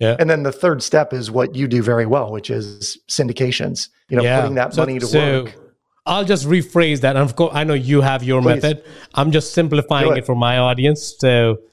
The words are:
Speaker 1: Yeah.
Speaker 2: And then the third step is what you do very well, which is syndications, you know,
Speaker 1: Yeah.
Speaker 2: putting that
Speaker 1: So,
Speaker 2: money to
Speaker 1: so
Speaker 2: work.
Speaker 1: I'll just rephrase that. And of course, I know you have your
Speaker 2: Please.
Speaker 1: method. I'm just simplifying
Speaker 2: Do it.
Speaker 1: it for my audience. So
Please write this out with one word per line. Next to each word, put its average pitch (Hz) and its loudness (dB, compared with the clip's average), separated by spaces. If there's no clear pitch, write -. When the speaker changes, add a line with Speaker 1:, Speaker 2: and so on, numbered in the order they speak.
Speaker 1:
Yeah. 113 2
Speaker 2:
And 160 2
then 151 2
the 139 -2
third 160 0
step 151 0
is 120 -8
what 127 -2
you 135 -4
do 120 0
very 117 0
well, 117 0
which 110 -8
is 104 -8
syndications, - -4
you 131 -4
know, 120 4
Speaker 1:
Yeah. 127 0
Speaker 2:
putting 127 -4
that 123 -2
Speaker 1:
So, 156 0
Speaker 2:
money 131 -4
to 120 -4
Speaker 1:
so 135 0
Speaker 2:
work. 117 -16
Speaker 1:
I'll 190 -2
just 175 0
rephrase 160 2
that. 135 0
And 139 2
of 123 -2
course, 170 0
I 147 -2
know 156 0
you 139 2
have 135 0
your 131 0
Speaker 2:
Please. 123 2
Speaker 1:
method. 151 -2
I'm 147 0
just 151 0
simplifying 147 2
Speaker 2:
Do 156 4
it. 127 0
Speaker 1:
it 123 -6
for 127 0
my 120 2
audience. 127 0
So 117 2